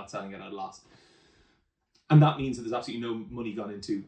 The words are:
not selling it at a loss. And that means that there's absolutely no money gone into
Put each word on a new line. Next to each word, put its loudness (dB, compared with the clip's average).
not -18
selling -8
it -12
at -14
a -10
loss. -12
And 12
that 6
means -4
that -10
there's -4
absolutely -6
no -6
money -8
gone -8
into -6